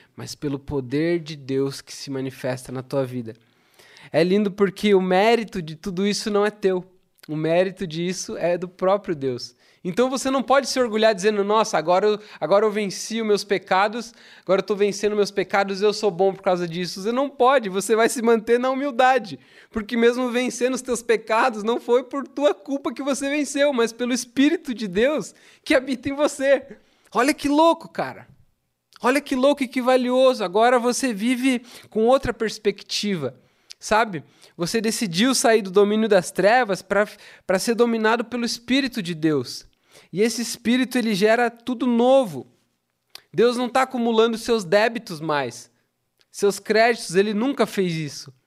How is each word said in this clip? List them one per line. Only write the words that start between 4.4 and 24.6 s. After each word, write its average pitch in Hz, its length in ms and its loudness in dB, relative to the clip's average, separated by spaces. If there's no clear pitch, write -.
porque 202 440 2
o 185 80 6
mérito 196 580 2
de 156 160 -10
tudo 190 300 -4
isso 208 240 -2
não 202 160 2
é 208 40 0
teu. 190 320 -2
O 151 80 -6
mérito 180 500 0
disso 175 520 -6
é 170 180 0
do 175 100 -6
próprio 185 480 -2
Deus. 135 400 -6
Então 226 280 -2
você 262 200 -4
não 269 120 0
pode 262 260 2
se - 100 -4
orgulhar 220 360 2
dizendo, 202 280 0
"Nossa, 208 360 0
agora 175 280 2
eu, 214 140 0
agora 196 280 2
eu 220 40 2
venci 208 500 -6
os 226 60 -4
meus 202 180 0
pecados, 208 680 0
agora 185 180 0
eu 185 60 -4
tô 214 100 -2
vencendo 208 400 0
meus 196 140 0
pecados 196 500 -2
e 202 40 0
eu 208 80 4
sou 208 180 -2
bom 190 240 0
por - 80 -18
causa 175 260 0
disso." 175 340 -8
Você 202 80 -4
não 269 200 -2
pode, 254 400 2
você 196 260 -2
vai 226 120 4
se 247 120 -6
manter 233 380 2
na 254 120 -2
humildade. 254 680 0
Porque 220 260 -8
mesmo 240 340 2
vencendo 247 440 -2
os 240 80 -6
teus 240 180 -4
pecados, 220 600 0
não 226 180 -2
foi 247 240 0
por 269 240 -8
tua 294 240 0
culpa 277 400 -6
que 233 100 -10
você 277 280 -2
venceu, 285 420 0
mas 226 200 0
pelo 240 200 -4
Espírito 277 640 -2